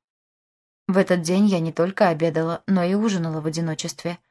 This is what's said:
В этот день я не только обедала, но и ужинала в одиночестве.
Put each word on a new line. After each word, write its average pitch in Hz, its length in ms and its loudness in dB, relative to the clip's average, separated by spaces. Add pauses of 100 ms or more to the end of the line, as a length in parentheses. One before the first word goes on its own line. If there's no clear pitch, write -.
(880)
В 185 100 2
этот 180 240 2
день 185 260 2
я 185 120 2
не 160 140 -4
только 190 340 2
обедала, 165 580 0
но 185 180 2
и 180 100 0
ужинала 180 480 -2
в 156 40 -4
одиночестве. 165 720 -6 (120)